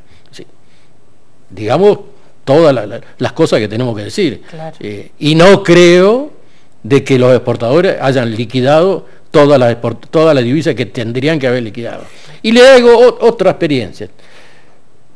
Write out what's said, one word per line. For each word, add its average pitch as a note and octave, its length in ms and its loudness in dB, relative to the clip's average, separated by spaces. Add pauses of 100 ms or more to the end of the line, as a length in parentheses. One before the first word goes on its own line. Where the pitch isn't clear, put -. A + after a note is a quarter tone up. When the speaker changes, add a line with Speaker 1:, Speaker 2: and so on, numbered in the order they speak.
(320)
Speaker 1:
Sí. - 140 -10 (1040)
Digamos, C#3 500 0 (440)
todas D3 300 2
la, A2 120 -4
la, G#2+ 160 -14 (160)
las A#2+ 160 -6
cosas D#3+ 260 0
que G#2 80 -4
tenemos A#2 280 -6
que G#2 100 -10
decir. A#2+ 440 -6
Speaker 2:
Claro. D#3+ 300 -16
Speaker 1:
Eh, G#2 400 -14
y D3+ 160 0
no F#3+ 280 6
creo F3+ 680 4 (520)
de C3+ 200 0
que C3+ 140 0
los B2+ 160 4
exportadores A#2+ 680 -2
hayan B2+ 340 -2
liquidado ... C3 680 -2 (260)
todas C#3+ 260 4
las A#2+ 160 2
export-, A#2 380 -8
todas D#3+ 240 2
las B2+ 80 0
divisas C#3 320 -2
que A#2 120 -6
tendrían B2+ 520 -6
que C3 80 -4
haber B2 160 -2
liquidado. A2 400 -12 (380)
Y A3+ 100 -2
le B3 160 6
hago B3 300 6
o-, A#3 300 2
otra F#3+ 240 0
experiencia. B2+ 580 -6 (1080)